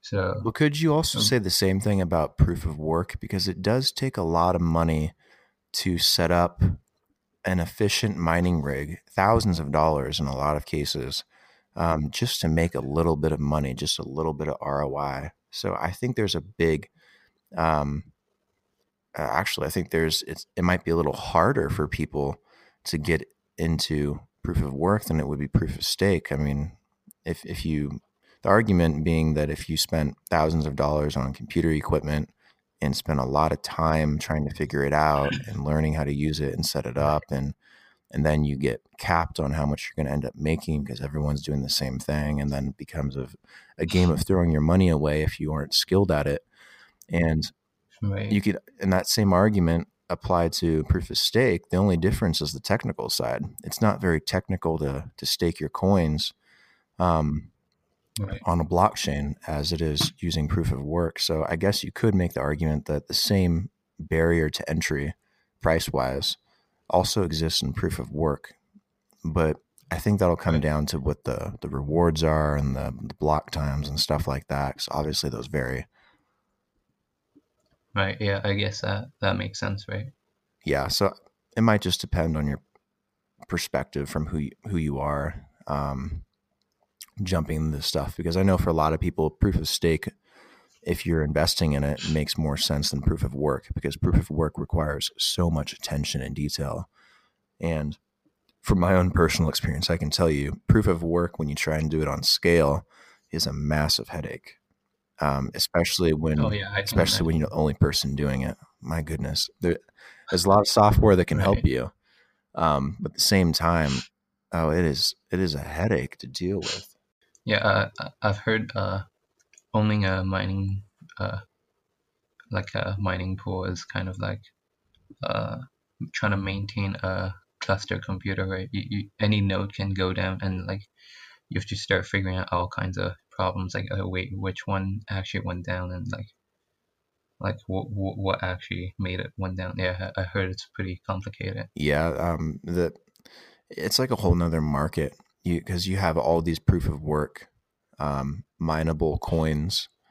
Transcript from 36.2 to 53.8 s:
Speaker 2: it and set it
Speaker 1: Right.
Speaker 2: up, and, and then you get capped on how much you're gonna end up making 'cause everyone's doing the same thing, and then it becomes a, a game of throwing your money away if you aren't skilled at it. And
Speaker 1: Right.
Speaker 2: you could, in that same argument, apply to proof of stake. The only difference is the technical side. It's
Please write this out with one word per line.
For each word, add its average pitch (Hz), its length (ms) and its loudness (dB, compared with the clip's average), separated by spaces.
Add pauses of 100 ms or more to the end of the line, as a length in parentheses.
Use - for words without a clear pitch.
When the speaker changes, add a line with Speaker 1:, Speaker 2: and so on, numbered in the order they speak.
Speaker 2:
it 71 120 -2
and 80 120 -4
set - 200 -4
it 62 140 -6
Speaker 1:
Right. 73 160 4
Speaker 2:
up, 73 160 0
and, 71 220 -2 (580)
and 71 140 0
then 76 200 4
you 71 120 -2
get 67 240 -2 (180)
capped 82 400 0
on 71 140 -2
how 76 120 0
much 71 300 -4
you're 78 80 -2
gonna 69 100 -2
end 71 120 -2
up - 100 -8
making 76 500 -2
'cause 62 160 -8
everyone's 73 420 -2
doing 71 200 -2
the 67 60 -6
same 65 300 -2
thing, 73 420 -2
and 71 100 -2
then 69 180 -2
it 69 80 -12
becomes 69 400 -6
a, 65 120 -6 (480)
a - 80 -2
game 90 260 4
of 80 140 0
throwing 87 260 4
your 76 100 4
money 90 280 6
away 76 340 2
if - 160 -4
you 76 140 -4
aren't 73 200 -4
skilled 95 380 4
at 73 160 2
it. 71 180 -2 (640)
And 82 420 2 (500)
Speaker 1:
Right. 101 280 -2
Speaker 2:
you 104 120 4
could, 101 180 0 (220)
in 95 100 2
that 92 160 2
same 101 260 4
argument, 90 560 4 (200)
apply 85 400 2
to 80 360 0
proof - 260 0
of - 60 -2
stake. 110 520 2
The 90 80 0
only 95 200 4
difference 85 440 2
is 76 120 -4
the - 80 -8
technical - 480 -2
side. - 360 -4 (180)
It's - 180 -6